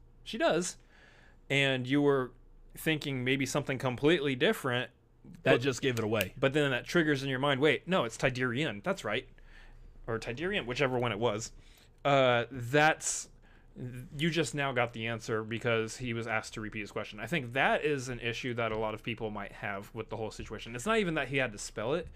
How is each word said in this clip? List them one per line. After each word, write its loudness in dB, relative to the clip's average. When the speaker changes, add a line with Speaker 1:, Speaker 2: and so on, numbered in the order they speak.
Speaker 1:
she -8
does, 2
and 2
you 4
were 4
thinking -2
maybe 2
something -2
completely 2
different, 0
Speaker 2:
That 6
Speaker 1:
but 4
Speaker 2:
just 0
gave 0
it 0
away. 0
Speaker 1:
but 2
then 2
that -2
triggers 2
in -4
your 0
mind, 2
"Wait, 4
no, 2
it's -6
Tidarian. 0
That's -4
right." -2
Or -2
Tidarian, -4
whichever 0
one 2
it -2
was. 0
Uh, 4
that's, 2
you 2
just 0
now 0
got 2
the -4
answer -2
because 0
he -6
was -4
asked -2
to -6
repeat -6
his -10
question. -8
I -8
think -4
that 2
is 0
an -8
issue -4
that 0
a -2
lot -2
of -10
people -4
might -8
have -8
with -8
the -6
whole -6
situation. -10
It's -8
not 2
even 0
that 0
he -2
had 0
to -12
spell -4
it. -4